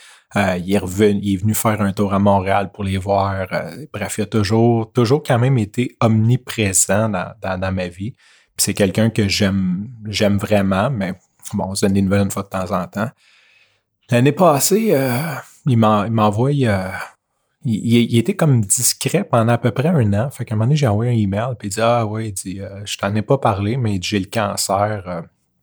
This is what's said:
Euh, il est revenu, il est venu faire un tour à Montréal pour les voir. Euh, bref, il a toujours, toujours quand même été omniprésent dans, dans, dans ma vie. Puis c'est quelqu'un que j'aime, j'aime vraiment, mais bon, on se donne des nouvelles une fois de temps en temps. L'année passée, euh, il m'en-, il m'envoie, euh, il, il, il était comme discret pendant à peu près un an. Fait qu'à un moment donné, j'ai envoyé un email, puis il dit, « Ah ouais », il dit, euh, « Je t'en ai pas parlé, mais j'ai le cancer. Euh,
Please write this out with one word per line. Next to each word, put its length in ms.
Euh, 220
il 160
est 40
revenu, 460
il 100
est 40
venu 180
faire 260
un 100
tour 220
à 60
Montréal 520
pour 120
les 140
voir. 540
Euh, 400
bref, 280
il 40
a 40
toujours, 640
toujours 320
quand 160
même 180
été 440
omniprésent 1080
dans, 220
dans, 180
dans 120
ma 160
vie. 240
Puis 540
c'est 100
quelqu'un 340
que 180
j'aime, 600
j'aime 320
vraiment, 540
mais 220
bon, 160
on 60
se 100
donne 80
des 100
nouvelles 200
une 80
fois 120
de 60
temps 220
en 140
temps. 240
L'année 220
passée, 580
euh, 260
il 120
m'en-, 260
il 80
m'envoie, 400
euh, 380
il, 100
il, 380
il 60
était 180
comme 280
discret 600
pendant 300
à 40
peu 140
près 180
un 240
an. 160
Fait 160
qu'à 80
un 40
moment 100
donné, 80
j'ai 120
envoyé 240
un 60
email, 400
puis 120
il 20
dit, « 100
Ah 240
ouais », 240
il 40
dit, 260
euh, « 260
Je 120
t'en 180
ai 80
pas 160
parlé, 380
mais 220
j'ai 200
le 80
cancer. 800
Euh, 140